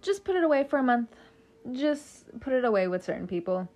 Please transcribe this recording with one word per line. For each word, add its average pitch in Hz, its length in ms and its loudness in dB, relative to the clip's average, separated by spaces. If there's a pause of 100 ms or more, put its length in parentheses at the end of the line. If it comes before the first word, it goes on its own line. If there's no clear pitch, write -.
just 392 220 -2
put 381 120 -2
it 349 80 2
away 285 200 4
for 277 160 0
a 262 40 2
month. 240 260 2 (640)
Just 285 680 -4
put 262 140 -4
it 254 100 2
away 202 240 4
with 180 160 -2
certain - 240 -6
people. 185 480 -2